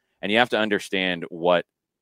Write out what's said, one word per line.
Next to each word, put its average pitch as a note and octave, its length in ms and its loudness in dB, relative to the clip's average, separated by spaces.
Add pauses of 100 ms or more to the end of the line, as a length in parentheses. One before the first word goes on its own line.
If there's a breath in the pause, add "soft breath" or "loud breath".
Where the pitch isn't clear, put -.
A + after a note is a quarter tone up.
(200)
And G2 120 -4
you A2+ 60 4
have A#2+ 120 2
to A2+ 80 0
understand F#2+ 720 -2
what F2 340 2 (380)